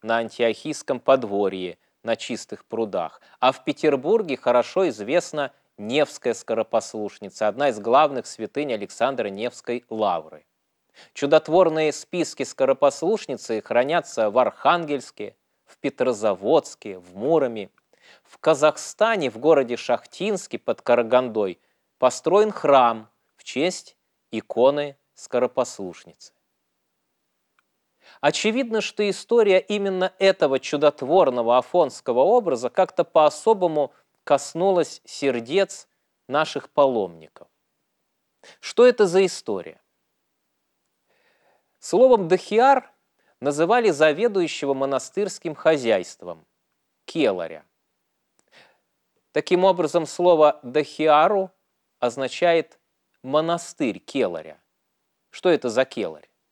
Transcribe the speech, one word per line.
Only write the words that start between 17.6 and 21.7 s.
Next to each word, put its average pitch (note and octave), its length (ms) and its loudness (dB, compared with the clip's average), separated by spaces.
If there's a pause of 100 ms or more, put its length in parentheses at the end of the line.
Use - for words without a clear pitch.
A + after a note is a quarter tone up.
В - 160 -20
Казахстане, D#3 920 0
в A2+ 80 -14
городе C3+ 360 2
Шахтинске - 840 -6
под - 240 -6
Карагандой, A#2 760 0 (380)